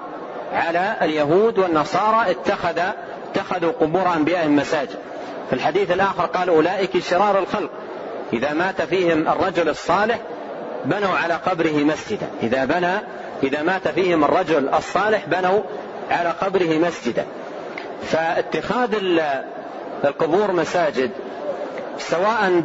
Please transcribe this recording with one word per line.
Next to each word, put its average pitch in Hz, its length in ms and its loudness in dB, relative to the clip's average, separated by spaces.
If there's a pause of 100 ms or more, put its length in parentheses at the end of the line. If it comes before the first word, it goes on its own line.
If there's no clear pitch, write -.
(540)
على 175 480 0
اليهود 170 580 4
والنصارى 185 720 2
اتخذ، 170 480 -2 (520)
اتخذوا 185 400 0
قبور 170 440 2
أنبيائهم 156 400 2
مساجد". 143 440 0 (500)
في 139 60 0
الحديث 165 360 2
الآخر 185 340 2
قال: 180 240 0
"أولئك 180 480 4
شرار 196 420 4
الخلق"، 185 300 -2 (640)
إذا 131 200 0
مات 180 280 0
فيهم 165 460 2
الرجل 160 420 2
الصالح 202 500 0 (680)
بنوا 180 380 0
على 165 100 0
قبره 160 440 0
مسجدا، 151 500 0 (160)
إذا 131 220 2
بنى، 175 320 2 (460)
إذا 139 180 0
مات 180 260 0
فيهم 165 360 2
الرجل 147 460 2
الصالح 196 580 0
بنوا 185 340 2 (500)
على 170 180 0
قبره 180 480 2
مسجدا. 170 480 0 (800)
فاتخاذ 175 920 0
ال-، 165 480 0 (600)
القبور 165 480 2
مساجد، 151 600 0 (840)
سواء 185 680 2